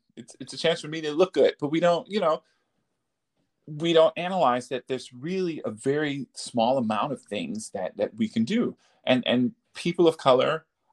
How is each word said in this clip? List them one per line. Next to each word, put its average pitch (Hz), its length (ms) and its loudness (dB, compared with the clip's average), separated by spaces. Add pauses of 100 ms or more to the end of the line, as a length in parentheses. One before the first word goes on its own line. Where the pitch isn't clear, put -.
(160)
It's, - 240 -20
it's 131 120 -14
a 135 60 -12
chance 165 240 0
for 151 60 -12
me 160 120 -8
to 151 120 -4
look 175 200 2
good. - 260 4
But 147 120 -4
we 165 100 0
don't, 170 260 2
you 202 140 -4
know, 160 220 0 (1200)
we 156 280 -2
don't 160 240 6
analyze 165 500 0
that 127 200 -8
there's 127 260 -6
really 170 500 -6
a 117 60 -6
very 139 640 -2
small 123 420 0
amount 113 360 -2
of - 100 -10
things 101 480 -8
that, 92 260 -8
that 98 180 -4
we 110 140 0
can 113 160 -2
do. 190 320 -2 (280)
And, 127 220 2
and 123 260 0 (220)
people 175 320 2
of 156 120 4
color 135 480 2 (260)